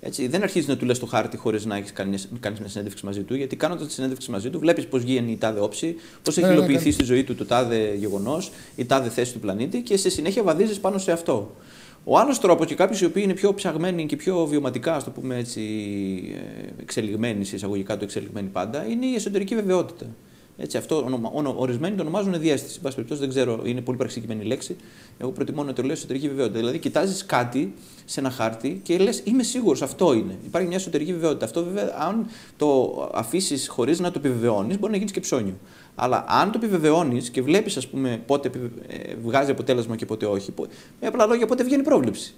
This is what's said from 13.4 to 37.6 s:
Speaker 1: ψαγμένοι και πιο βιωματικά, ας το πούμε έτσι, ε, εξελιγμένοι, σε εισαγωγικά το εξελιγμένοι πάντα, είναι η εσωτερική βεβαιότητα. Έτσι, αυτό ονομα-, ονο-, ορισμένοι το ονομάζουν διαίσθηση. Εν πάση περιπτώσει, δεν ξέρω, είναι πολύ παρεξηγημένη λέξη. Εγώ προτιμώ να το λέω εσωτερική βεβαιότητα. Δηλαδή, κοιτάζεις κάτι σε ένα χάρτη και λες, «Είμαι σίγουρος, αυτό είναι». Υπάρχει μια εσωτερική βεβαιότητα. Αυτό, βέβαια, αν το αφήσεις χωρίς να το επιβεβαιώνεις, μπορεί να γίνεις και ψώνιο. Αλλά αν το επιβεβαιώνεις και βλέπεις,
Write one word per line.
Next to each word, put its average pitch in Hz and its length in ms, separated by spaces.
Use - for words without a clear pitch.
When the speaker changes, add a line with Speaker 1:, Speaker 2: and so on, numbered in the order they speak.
Speaker 1:
ψαγμένοι 170 520
και 143 100
πιο 170 300
βιωματικά, 147 480
ας 139 100
το 131 60
πούμε 127 260
έτσι, 120 240
ε, - 480
εξελιγμένοι, 107 640
σε 107 120
εισαγωγικά 98 400
το 101 80
εξελιγμένοι 101 440
πάντα, 110 380
είναι 233 200
η 254 80
εσωτερική 202 400
βεβαιότητα. 185 520
Έτσι, - 200
αυτό 143 280
ονομα-, 120 300
ονο-, 143 240
ορισμένοι 131 380
το 185 60
ονομάζουν 180 380
διαίσθηση. 143 360
Εν - 60
πάση 131 120
περιπτώσει, 143 260
δεν 135 100
ξέρω, 123 340
είναι 123 160
πολύ 127 160
παρεξηγημένη 113 480
λέξη. 131 320
Εγώ 127 120
προτιμώ 135 340
να 135 80
το 123 100
λέω 131 100
εσωτερική 143 360
βεβαιότητα. 123 300
Δηλαδή, 113 200
κοιτάζεις 180 480
κάτι 131 480
σε - 160
ένα 135 100
χάρτη 123 520
και 170 160
λες, 220 260
«Είμαι 247 180
σίγουρος, 196 400
αυτό 151 300
είναι». 98 240
Υπάρχει 175 220
μια 175 80
εσωτερική 170 360
βεβαιότητα. 160 320
Αυτό, 165 200
βέβαια, 196 300
αν 214 180
το 147 100
αφήσεις 139 540
χωρίς 143 320
να 175 100
το 170 80
επιβεβαιώνεις, 120 600
μπορεί 220 140
να 208 60
γίνεις 196 140
και 180 80
ψώνιο. 107 340
Αλλά 120 340
αν 147 240
το 233 100
επιβεβαιώνεις 156 680
και 131 120
βλέπεις, 190 340